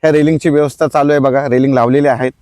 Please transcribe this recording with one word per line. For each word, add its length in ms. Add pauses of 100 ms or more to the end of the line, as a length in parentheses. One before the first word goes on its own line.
ह्या 100
रेलिंगची 360
व्यवस्था 380
चालू 240
आहे 100
बघा, 280
रेलिंग 260
लावलेले 340
आहेत. 340